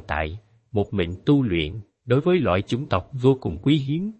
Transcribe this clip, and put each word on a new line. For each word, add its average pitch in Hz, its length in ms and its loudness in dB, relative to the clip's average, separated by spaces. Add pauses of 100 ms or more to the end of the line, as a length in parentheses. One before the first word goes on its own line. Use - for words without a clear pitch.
tại, 80 320 -4 (340)
một 101 220 -2
mình 90 200 -2 (120)
tu 143 160 4
luyện, 85 300 -2 (320)
đối 123 160 2
với 180 200 2
loại 98 220 2
chủng 123 240 -4
tộc - 260 -4
vô 131 280 2
cùng 85 220 -4
quý 143 140 4
hiếm, 156 440 -2